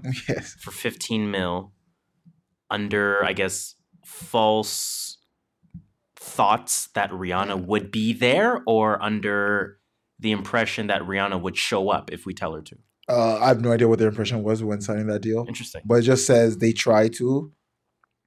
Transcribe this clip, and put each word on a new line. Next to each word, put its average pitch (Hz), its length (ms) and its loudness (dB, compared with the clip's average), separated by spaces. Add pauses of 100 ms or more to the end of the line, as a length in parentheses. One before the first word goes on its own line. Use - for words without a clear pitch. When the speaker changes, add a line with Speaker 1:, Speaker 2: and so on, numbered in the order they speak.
(120)
Speaker 1:
<laughs> - 160 -12
Yes. - 320 -6
Speaker 2:
for - 120 -14
fifteen 110 580 -4
mil 95 420 -4 (960)
under, 101 560 0
I 92 80 0
guess, 95 440 -6 (280)
false - 1120 -2 (1000)
thoughts - 800 -2
that 101 160 -2
Rihanna 92 560 -4
would 101 240 -2
be 110 220 -2
there, 196 540 2
or 110 360 2
under 101 760 -2 (400)
the 110 140 -2
impression 107 560 -2
that 98 140 0
Rihanna 98 380 -2
would 92 160 -6
show 98 320 0
up - 240 -2
if - 140 -12
we 92 80 -8
tell 80 200 -6
her 78 80 -10
to? - 140 -20 (320)
Speaker 1:
Uh, 113 300 2
I 120 100 4
have 117 140 6
no 120 100 2
idea 117 160 4
what 113 100 6
their 110 100 4
impression 107 340 -2
was 110 200 0
when 104 200 -4
signing 107 240 -4
that 104 140 -2
deal. 110 280 -2
Speaker 2:
Interesting. - 380 -12
Speaker 1:
But 113 100 4
it 120 60 6
just 131 240 4
says 117 320 6
they 113 140 4
tried 113 420 4
to. 135 360 -2 (760)